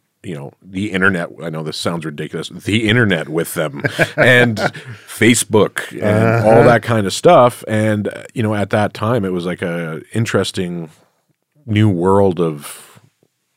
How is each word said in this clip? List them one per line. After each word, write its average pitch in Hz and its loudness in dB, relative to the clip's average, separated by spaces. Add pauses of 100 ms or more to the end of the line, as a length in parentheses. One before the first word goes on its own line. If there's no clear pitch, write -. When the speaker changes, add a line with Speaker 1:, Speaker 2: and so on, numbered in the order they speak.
(220)
Speaker 1:
you 90 -12
know, 69 -14 (100)
the 95 -8
internet, 92 0 (140)
I 82 -8
know 80 -8
this 76 -10
sounds 85 -6
ridiculous, 78 -10
the 107 -2
internet 101 2
with 78 -4
them 73 -4 (180)
Speaker 2:
<laughs> - -4
Speaker 1:
and 123 4 (480)
Facebook 110 0
and 71 -12 (240)
Speaker 2:
Uh-huh. 113 2
Speaker 1:
all 113 8
that 117 4
kind 113 0
of 92 -4
stuff. 139 4
And, 107 0
uh, - -12 (120)
you 120 -4
know, 107 -2
at 101 -4
that 104 0
time, 110 -2
it 95 -2
was 90 -4
like 87 -6
a 85 -6 (100)
interesting 92 -4 (760)
new 107 2
world 95 2
of - -8 (560)